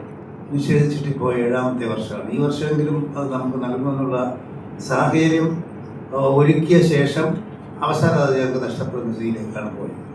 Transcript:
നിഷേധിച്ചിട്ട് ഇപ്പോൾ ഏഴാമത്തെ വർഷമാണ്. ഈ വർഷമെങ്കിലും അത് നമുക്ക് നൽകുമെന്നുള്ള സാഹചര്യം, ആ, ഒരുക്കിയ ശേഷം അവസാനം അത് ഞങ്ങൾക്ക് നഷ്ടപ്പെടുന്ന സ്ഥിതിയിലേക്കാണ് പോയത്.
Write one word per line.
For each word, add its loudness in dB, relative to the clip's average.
നിഷേധിച്ചിട്ട് 2
ഇപ്പോൾ 0
ഏഴാമത്തെ 0
വർഷമാണ്. -6
ഈ 0
വർഷമെങ്കിലും 0
അത് -4
നമുക്ക് -2
നൽകുമെന്നുള്ള -2
സാഹചര്യം, 4
ആ, 2
ഒരുക്കിയ 6
ശേഷം 2
അവസാനം 4
അത് 2
ഞങ്ങൾക്ക് 0
നഷ്ടപ്പെടുന്ന -6
സ്ഥിതിയിലേക്കാണ് -6
പോയത്. -10